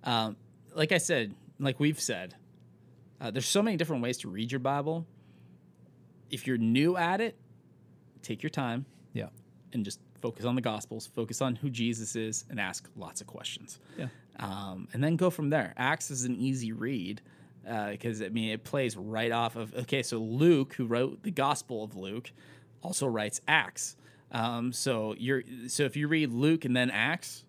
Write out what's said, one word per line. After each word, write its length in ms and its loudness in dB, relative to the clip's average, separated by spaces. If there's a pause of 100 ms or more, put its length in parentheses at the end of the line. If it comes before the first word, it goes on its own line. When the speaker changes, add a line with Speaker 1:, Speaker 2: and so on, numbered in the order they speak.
Speaker 1:
um, 340 2 (380)
like 180 2
I 60 6
said, 360 2 (240)
like 220 0
we've 200 4
said, 340 -4 (840)
uh, 100 -6
there's 160 -2
so 160 4
many 140 2
different 260 0
ways 160 -2
to 100 -10
read 220 -4
your 100 -2
Bible. 460 0 (1200)
If 160 -6
you're 120 2
new 380 6
at 240 2
it, 160 -2 (880)
take 200 -6
your 80 -2
time 360 -2 (260)
Speaker 2:
Yeah. 160 -4 (440)
Speaker 1:
and 120 0
just 160 -8 (200)
focus 260 -6
on 80 2
the 80 2
Gospels, 440 -4
focus 360 -4
on 140 2
who 140 -4
Jesus 460 -2
is, 320 -4
and 100 -6
ask 380 -4
lots 240 -10
of 60 -16
questions. 520 -12 (200)
Speaker 2:
Yeah. 100 -4 (300)
Speaker 1:
Um, 540 -8
and 120 2
then 120 4
go 140 4
from 200 -2
there. 260 0
Acts 340 0
is 140 -4
an 120 0
easy 360 0
read, 480 -4 (480)
uh, 320 -4
'cause, 220 -4
I 80 -6
mean, 200 -2
it 140 -4
plays 320 0
right 340 -2
off 240 0
of, 200 -8
okay, 280 0
so 180 -2
Luke, 540 6
who 120 0
wrote 360 0
the 80 -4
Gospel 540 0
of 100 -12
Luke, 380 -8 (500)
also 240 0
writes 400 0
Acts. 500 2 (360)
Um, 400 0
so 460 0
you're, 260 0 (240)
so 160 2
if 120 0
you 120 2
read 240 2
Luke 320 4
and 100 2
then 160 4
Acts 580 -2